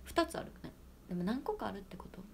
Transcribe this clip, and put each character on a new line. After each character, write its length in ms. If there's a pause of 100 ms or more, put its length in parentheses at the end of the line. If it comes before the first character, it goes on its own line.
二 220
つ 120
あ 60
る 80 (100)
ね。 80 (380)
で 60
も 100
何 160
個 140
か 120
あ 60
る 60
っ 40
て 140
こ 160
と？ 100 (120)